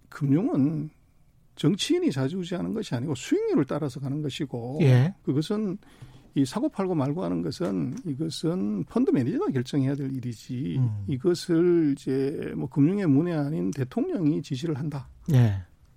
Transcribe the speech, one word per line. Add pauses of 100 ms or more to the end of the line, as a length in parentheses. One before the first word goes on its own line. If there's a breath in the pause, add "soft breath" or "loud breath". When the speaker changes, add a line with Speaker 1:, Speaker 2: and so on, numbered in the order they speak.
Speaker 1:
금융은 (640)
정치인이
좌지우지하는
것이
아니고
수익률을
따라서
가는
것이고
Speaker 2:
예.
Speaker 1:
그것은 (580 soft breath)
이
사고
팔고
말고
하는
것은 (100)
이것은
펀드
매니저가
결정해야
될
일이지
Speaker 2:
음.
Speaker 1:
이것을
이제
뭐
금융의
문외
아닌
대통령이
지시를
한다. (240)
Speaker 2:
예. (360)